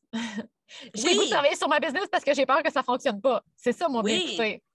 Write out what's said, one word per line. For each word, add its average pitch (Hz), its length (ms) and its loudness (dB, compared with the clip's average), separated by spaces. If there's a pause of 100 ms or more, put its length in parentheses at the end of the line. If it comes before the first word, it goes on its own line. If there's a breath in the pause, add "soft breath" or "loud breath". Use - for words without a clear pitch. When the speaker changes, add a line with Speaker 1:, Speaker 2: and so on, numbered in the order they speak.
(140)
Speaker 1:
<laughs> 226 380 -8 (420 loud breath)
J'ai 220 100 -6
le 330 80 2
Speaker 2:
Oui. 392 40 4
Speaker 1:
goût 415 100 4
de 269 40 -2
travailler 311 260 4
sur 381 140 -2
ma 302 100 2
business 330 320 -2
parce 339 140 -2
que 285 80 4
j'ai 269 120 2
peur 285 160 2
que 285 100 0
ça 262 120 -2
fonctionne 247 380 -2
pas. 247 200 2 (140)
C'est - 160 0
ça, 339 160 -2
mon 240 160 0
Speaker 2:
Oui. 214 100 0
Speaker 1:
écouter. 226 500 -2 (120)